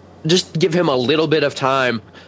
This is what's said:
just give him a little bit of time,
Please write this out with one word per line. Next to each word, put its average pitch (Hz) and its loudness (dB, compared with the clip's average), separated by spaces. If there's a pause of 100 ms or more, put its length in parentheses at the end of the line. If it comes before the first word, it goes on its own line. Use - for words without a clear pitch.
(260)
just 170 0
give 160 0
him 170 0
a 135 0
little 147 0
bit 151 0
of 143 -2
time, 131 -2 (260)